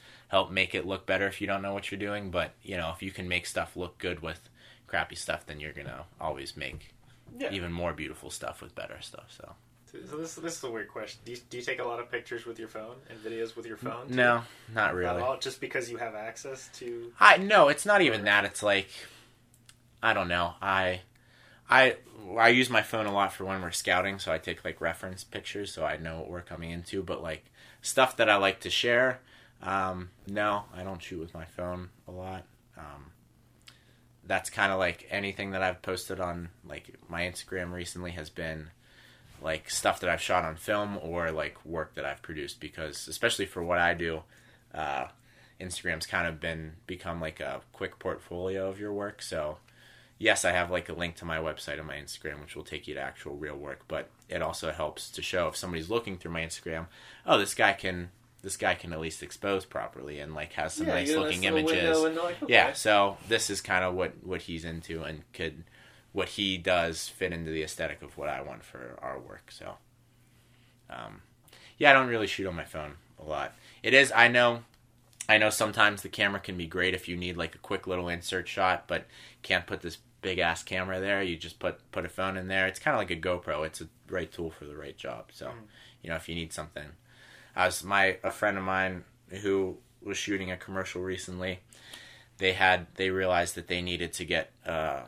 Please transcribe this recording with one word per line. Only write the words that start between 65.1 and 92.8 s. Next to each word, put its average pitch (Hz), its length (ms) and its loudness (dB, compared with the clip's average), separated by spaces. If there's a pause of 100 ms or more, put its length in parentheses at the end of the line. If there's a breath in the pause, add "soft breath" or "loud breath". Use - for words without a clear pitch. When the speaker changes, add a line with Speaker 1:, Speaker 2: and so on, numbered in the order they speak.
Speaker 1:
could, 80 300 -6 (500 soft breath)
what 95 160 -2
he 95 280 0
does 85 520 2
fit 90 240 -2
into 82 180 -6
the 80 120 -2
aesthetic 76 380 -6
of 69 160 -16
what 73 120 -6
I 67 120 -4
want 65 220 -12
for 62 380 -14
our 65 180 -6
work, 55 320 -16
so. - 260 -14 (1120 soft breath)
Um, 55 320 -12 (560 loud breath)
yeah, 143 120 10
I 139 40 12
don't 131 140 8
really 113 200 2
shoot 95 200 -2
on 87 80 -4
my 80 100 -6
phone 76 300 -10 (240)
a - 40 -18
lot. 73 300 -4 (280 loud breath)
It 117 120 2
is, 135 200 10
I 117 160 12
know, 120 340 6 (640)
I 107 100 10
know 107 120 6
sometimes 104 520 4
the 95 80 -8
camera 101 300 2
can 95 160 -8
be 87 120 -4
great 90 260 2
if 87 160 -4
you 87 80 -4
need, 90 180 -4
like, 85 200 -4
a - 40 -20
quick - 280 -6
little 90 220 -2
insert 87 380 -4
shot, 92 400 2
but 85 180 -2 (360 loud breath)
can't 90 260 0
put 95 140 -6
this 85 160 -8 (240)
big-ass 87 420 2
camera 92 380 -4
there. 98 200 0
You 90 140 -2
just 82 240 -12
put, 87 200 -4 (120)
put 87 140 -4
a 82 40 -8
phone 95 280 -2
in 92 100 -6
there. 95 200 2
It's 92 120 -4
kinda 147 180 2
like 95 140 0
a 87 40 -2
GoPro. 80 500 -2
It's - 160 -8
a 82 60 -12 (200)
right 85 240 -4
tool 82 200 -6
for - 140 -16
the 73 120 -14
right 73 180 -12
job. - 380 -10
So, - 140 -12
Speaker 2:
Mm. 117 200 -14 (340 loud breath)
Speaker 1:
you - 80 -10
know, 82 60 -2
if 80 140 -8
you 82 60 -6
need 82 180 -6
something. 73 380 -10 (640 loud breath)
I 92 80 6
was, 90 180 0
my, 95 400 4
a 95 80 -2
friend 101 260 0
of 95 60 -4
mine 95 400 0 (380)
who 98 380 0 (220)
was 101 160 -6
shooting 95 320 -2
a 92 60 -4
commercial 92 460 -6
recently, 92 580 -6 (800 loud breath)
they 92 160 6
had, 92 420 6